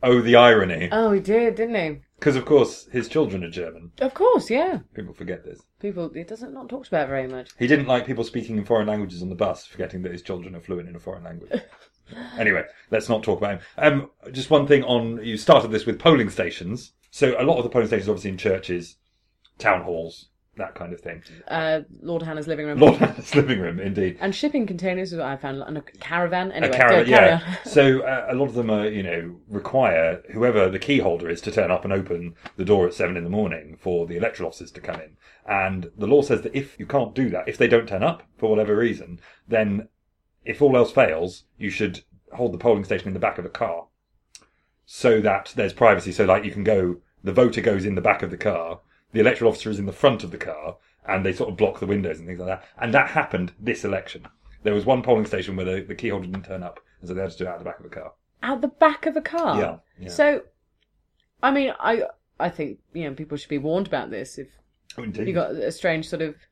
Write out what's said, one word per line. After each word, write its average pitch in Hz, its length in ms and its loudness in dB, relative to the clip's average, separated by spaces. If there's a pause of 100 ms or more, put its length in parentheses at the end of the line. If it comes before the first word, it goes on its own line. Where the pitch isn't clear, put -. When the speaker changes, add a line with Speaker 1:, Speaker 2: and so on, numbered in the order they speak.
Speaker 1:
Oh, 123 200 6
the 120 140 6
irony. 95 560 8
Speaker 2:
Oh, 220 220 2
he 196 80 2
did, 220 340 2
didn't 226 200 -4
he? 156 260 -4 (180)
Speaker 1:
'Cause, 143 160 2
of 123 100 -2
course, - 460 4
his 123 160 -2
children 98 360 -2
are 85 60 -10
German. 82 500 -10
Speaker 2:
Of 262 140 -2
course, 427 360 2
yeah. 285 300 -2 (140)
Speaker 1:
People 90 200 -14
forget 90 320 -10
this. 87 160 -18 (200)
Speaker 2:
People, 170 340 -8
it 165 120 -12
doesn't, 240 260 -14
not 262 160 -16
talked 262 200 -12
about 151 180 -2
very 135 200 -4
much. 127 300 -12
Speaker 1:
He 123 100 -2
didn't 139 200 4
like 123 180 0
people 117 200 -4
speaking 113 320 -8
in 101 80 -4
foreign 107 220 0
languages 98 340 -6
on 92 80 -8
the 92 60 -10
bus, 90 300 -4
forgetting 92 380 -10
that 90 80 -8
his 87 100 -12
children 90 340 -12
are 85 60 -16
fluent 87 280 -10
in 87 60 -18
a 87 40 -16
foreign - 240 -14
language. 85 340 -14
Speaker 2:
<laughs> - 40 -4 (760)
Speaker 1:
Anyway, 202 260 0 (280)
let's 110 160 -2
not 110 160 0
talk 98 160 0
about 101 140 -2
him. 92 60 -8 (180)
Um, 139 320 4 (240)
just 131 160 -8
one 143 180 4
thing 139 160 6
on, 113 400 -2
you 110 140 -6
started 117 340 2
this 107 140 -2
with 113 140 -2
polling 131 300 4
stations. 92 640 -8 (200)
So 127 300 2
a - 40 2
lot 143 120 2
of 123 60 -2
the 120 60 -2
polling 117 180 2
stations, 104 220 -2
obviously, 98 220 -2
in 92 60 -8
churches, 90 600 -4 (600)
town 95 260 0
halls, 82 440 -8 (300)
that 95 180 -10
kind 87 180 -12
of 85 60 -16
thing. 85 240 -14 (240)
Speaker 2:
Uh, 160 320 -2 (220)
Lord 170 200 -6
Hannah's 156 240 -8
living 151 220 -4
room. 151 100 -4
Speaker 1:
Lord 160 200 8
Hannah's - 360 -2
living 131 280 4
room, 85 180 -6
indeed. 95 400 -4
Speaker 2:
And 190 160 -4
shipping 285 320 -2
containers 185 460 -6
is 170 40 -8
what 147 100 -6
I 135 100 -8
found, 139 260 -10
and 151 140 -10
a 143 40 -10
caravan. 175 680 -4
Speaker 1:
A - 40 -10
Speaker 2:
Anyway, 127 220 0
Speaker 1:
caravan, 127 280 8
Speaker 2:
go, 120 100 -2
carry 104 140 10
Speaker 1:
yeah. 165 180 4
Speaker 2:
on. 180 140 -8
<laughs> - 100 -16
Speaker 1:
So, 135 300 8
uh, 127 280 -2
a 127 60 -2
lot 135 140 0
of 110 60 -12
them 117 140 -2
are, 107 200 0
you 107 120 -6
know, 85 360 -6 (100)
require 95 720 2 (120)
whoever 110 360 4
the 95 100 -4
key 139 200 2
holder 85 300 -2
is 85 120 -6
to 104 100 -8
turn 92 200 2
up 92 140 -2
and 98 80 -2
open 85 420 -4 (220)
the 95 80 -4
door 95 200 4
at 87 80 0
seven 90 220 -2
in 85 80 -6
the 85 60 -8
morning 82 500 -4
for 87 260 -2
the 85 120 -8
electoral 92 320 -4
officers - 220 -18
to - 100 -20
come 85 180 -8
in. 78 160 -20 (320)
And 95 500 -2
the 104 100 -4
law 143 140 8
says 127 200 0
that 123 140 -8
if 139 220 -8
you 104 80 -12
can't 123 300 -2
do 127 140 0
that, 90 180 -4
if 117 100 -8
they 120 120 4
don't 113 180 4
turn 98 160 -4
up 165 200 -2 (140)
for 110 120 0
whatever 104 260 2
reason, 101 460 -2 (260)
then 107 400 0 (580)
if 113 160 -2
all 135 140 6
else 120 160 6
fails, 90 540 0 (120)
you 104 120 -6
should 98 340 -4 (300)
hold 117 200 -2
the - 40 -10
polling 110 260 2
station 95 240 -4
in 95 60 -6
the 87 60 -6
back 98 180 -2
of 90 80 -10
a 95 40 -10
car 85 360 -6 (1000)
so 113 360 2
that 101 340 0
there's 104 160 -2
privacy. 98 400 4
So, 98 140 2
like, 95 180 4
you 104 80 -6
can 101 140 -6
go, 95 320 2 (260)
the 95 80 -4
voter 117 300 2
goes 98 240 0
in 104 100 -2
the 92 60 -2
back 101 220 2
of 95 60 -8
the 95 60 -12
car, 85 460 -4 (320)
the 113 80 2
electoral 117 300 4
officer 107 180 -6
is 101 100 -4
in 101 60 -4
the 95 80 -6
front 123 280 2
of 90 100 -12
the 87 60 -14
car, 78 380 -10 (320)
and 95 180 -2
they 95 60 0
sort - 180 -4
of 92 60 -8
block 98 240 0
the 104 60 -6
windows 92 340 -2
and 85 80 -18
things 90 140 -12
like 90 80 -8
that. 92 160 -8 (120)
And 117 160 -4
that 131 180 2
happened 90 460 -4
this 107 280 -6
election. - 420 -6 (360)
There 104 100 0
was 104 120 0
one 127 160 2
polling 110 240 4
station 95 300 -6
where 92 100 -4
the, 92 160 -4
the 95 140 -12
key 117 140 -6
holder 98 180 -6
didn't 92 180 -8
turn 95 180 -12
up, - 180 -14 (180)
and 92 80 -18
so 87 60 -8
they 92 80 -6
had 95 100 -6
to - 60 -20
do 92 80 -6
it - 20 -8
out 85 120 -10
the 87 60 -18
back 87 140 -12
of 87 60 -20
a 87 40 -18
car. 78 220 -16 (300)
Speaker 2:
Out 247 180 -4
the 277 80 -2
back 302 380 0
of 311 100 -2
a 311 60 -2
car? 311 400 -2
Speaker 1:
Yeah, 82 160 -4 (200)
yeah. 90 120 -16
Speaker 2:
So, 196 320 2 (1000)
I 269 100 4
mean, 269 280 0
I, - 240 0 (340)
I 170 120 -2
think, 147 300 -10 (140)
you 165 160 -8
know, 135 60 -12
people 151 220 -10
should - 120 -14
be 147 80 -4
warned 160 300 -2
about 131 240 -6
this. 110 260 -12
If 139 120 -16 (480)
Speaker 1:
Oh, 123 60 -12
indeed. 107 240 -6
Speaker 2:
you 185 60 -4
got 170 180 -2
a 143 200 -4
strange 160 380 -4
sort 160 120 -6
of 156 140 -6 (160)